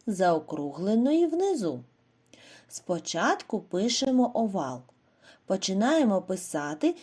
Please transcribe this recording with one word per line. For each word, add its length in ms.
заокругленої 1200
внизу. 540
Спочатку 920
пишемо 760
овал. 460
Починаємо 760
писати 800